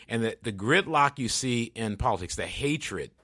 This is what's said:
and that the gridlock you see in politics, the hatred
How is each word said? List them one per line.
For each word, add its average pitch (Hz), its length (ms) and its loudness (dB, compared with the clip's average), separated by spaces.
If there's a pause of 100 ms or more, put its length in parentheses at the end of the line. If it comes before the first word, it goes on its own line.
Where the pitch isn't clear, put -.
and 117 140 0
that 113 220 -2
the 113 80 -4
gridlock 143 680 2
you 120 100 -2
see 120 460 0
in 107 220 -4
politics, 98 400 0
the 90 100 -4
hatred 127 640 -4 (140)